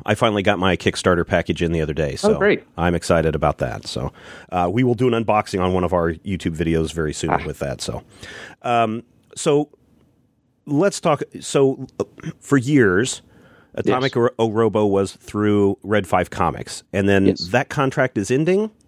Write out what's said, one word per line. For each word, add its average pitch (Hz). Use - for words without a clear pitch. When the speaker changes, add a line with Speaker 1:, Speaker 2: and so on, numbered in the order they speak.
Speaker 1:
I 104
finally 104
got 101
my 90
Kickstarter 90
package 87
in 82
the 82
other 76
day, 73
so 208
Speaker 2:
Oh, -
great. 202
Speaker 1:
I'm 87
excited 80
about 76
that. 62
So, -
uh, 90
we 120
will 123
do 127
an 117
unboxing 104
on 92
one 90
of 85
our 85
YouTube 85
videos 80
very 78
soon -
Speaker 2:
Ah. 78
Speaker 1:
with 76
that. 67
So, -
um, 117
so 147
let's 160
talk. 151
So, 135
uh, 104
for -
years, 120
Atomic 127
Speaker 2:
Yes. 120
Speaker 1:
Ro-, 113
Robo 107
was 98
through 104
Red 101
Five 90
Comics, -
and 98
then 98
Speaker 2:
Yes. 90
Speaker 1:
that 120
contract 131
is 98
ending, 185